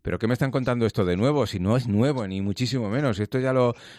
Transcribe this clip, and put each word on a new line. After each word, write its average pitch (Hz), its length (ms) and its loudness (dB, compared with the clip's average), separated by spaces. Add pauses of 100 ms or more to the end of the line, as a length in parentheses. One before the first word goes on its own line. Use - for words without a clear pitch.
"¿Pero 87 180 -4
qué 110 80 0
me 123 60 0
están 135 180 0
contando 123 340 0
esto 104 180 0
de 87 120 2
nuevo?". 127 320 2
Si 98 100 -6
no 101 180 2
es 120 120 -2
nuevo, 117 400 2
ni 95 140 -4
muchísimo 110 480 -2
menos. 120 280 0
Esto 107 220 -2
ya 131 120 0
lo, 123 220 2 (240)